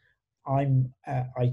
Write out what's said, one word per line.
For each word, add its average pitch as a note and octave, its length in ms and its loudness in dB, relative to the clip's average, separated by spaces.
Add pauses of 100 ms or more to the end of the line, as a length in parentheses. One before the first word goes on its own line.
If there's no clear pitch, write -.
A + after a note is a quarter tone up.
(460)
I'm, C3+ 480 2 (120)
uh, C3 180 -4 (120)
I B2 160 0